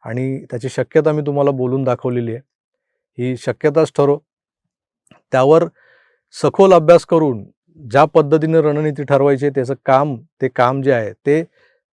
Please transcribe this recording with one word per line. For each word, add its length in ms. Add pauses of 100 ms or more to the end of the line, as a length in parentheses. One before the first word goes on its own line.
आणि 460
त्याची 180
शक्यता 440
मी 100
तुम्हाला 280
बोलून 340
दाखवलेली 500
आहे. 80 (760)
ही 180
शक्यताच 600
ठरो. 220 (1120)
त्यावर 320 (760)
सखोल 300
अभ्यास 320
करून 400 (460)
ज्या 140
पद्धतीने 560
रणनीती 420
ठरवायची 420
आहे, 100
त्याचं 200 (120)
काम, 300 (260)
ते 60
काम 340
जे 100
आहे 200
ते 320 (500)